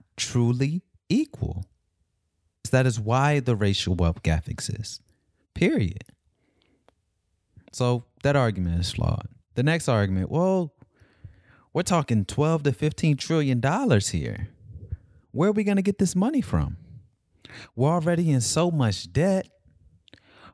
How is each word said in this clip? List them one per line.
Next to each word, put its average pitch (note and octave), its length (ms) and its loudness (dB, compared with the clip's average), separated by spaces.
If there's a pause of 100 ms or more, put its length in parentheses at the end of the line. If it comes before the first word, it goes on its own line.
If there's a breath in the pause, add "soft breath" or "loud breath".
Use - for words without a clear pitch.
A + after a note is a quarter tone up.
(160)
truly B2 640 0 (280)
equal. - 560 -2 (1040)
That C3 160 4
is A2+ 120 0
why C3 420 2
the B2 140 0
racial G2 400 0
wealth E2+ 280 0
gap D#2+ 260 0
exists, - 520 -10 (540)
period. E3 500 0 (1700)
So B2 320 0 (180)
that C#3+ 140 2
argument F#2 440 0
is F2 120 -2
flawed. - 360 -2 (260)
The A#2+ 80 0
next D#3 260 0
argument, G2 420 2
"Well, F3+ 420 0 (1000 soft breath)
we're F3 100 -2
talking D#3 420 2
twelve D3+ 380 0
to C#3+ 100 2
fifteen D3+ 440 0
trillion C#3 440 0
dollars D3 480 2
here. B1 400 -6 (840 loud breath)
Where E3+ 180 0
are - 20 0
we G#3 100 0
gonna G3 200 2
get G3 160 0
this F#3 180 0
money B3 240 2
from? - 380 -2 (1000 loud breath)
We're C3+ 140 2
already E3+ 400 2
in C3+ 100 4
so E3 300 0
much A#2 420 -2
debt. F#3+ 360 0 (1040 loud breath)